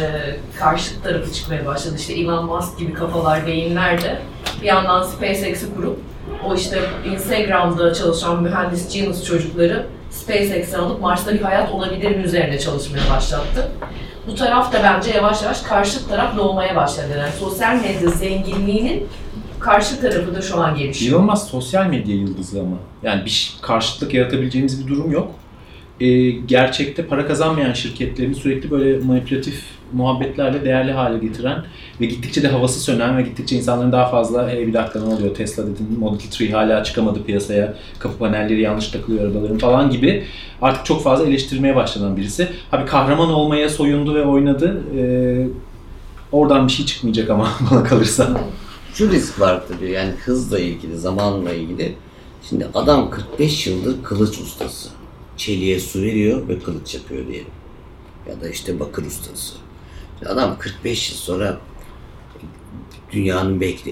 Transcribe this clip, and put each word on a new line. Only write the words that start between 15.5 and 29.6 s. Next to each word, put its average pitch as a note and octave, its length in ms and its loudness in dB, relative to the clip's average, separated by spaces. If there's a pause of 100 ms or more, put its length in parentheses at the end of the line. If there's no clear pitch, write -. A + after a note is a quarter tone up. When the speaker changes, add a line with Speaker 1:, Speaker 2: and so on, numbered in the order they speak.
Speaker 1:
karşı G3+ 460 0
taraf G#3 300 0
doğmaya F#3+ 380 2
başladı. - 320 0 (120)
Yani C#3+ 200 -2
sosyal G3 360 0
medya G3 340 2
zenginliğinin G3 960 0 (520)
karşı G#3 420 2
tarafı F3 340 0
da F#3+ 60 -2
şu - 200 -4
an D#3 160 2
gelişiyor. C3+ 420 2
Speaker 2:
Elon G3 60 8
Musk G#3 220 2
sosyal F#3 380 0
medya G#2+ 300 0
yıldızı F#2+ 460 -4
ama. F2+ 140 -4 (280)
Yani G2+ 220 -2
bir A2 40 -4
ş-, - 320 -2
karşıtlık - 520 -2
yaratabileceğimiz B2+ 720 0
bir C3+ 60 -4
durum D3 200 0
yok. D3+ 200 0 (680)
Ee, B2+ 280 6
gerçekte C3 760 2
para C#3+ 220 -2
kazanmayan D3+ 460 2
şirketlerini B2+ 640 -4
sürekli C3+ 360 -2
böyle C3+ 340 4
manipülatif C3 580 0 (300)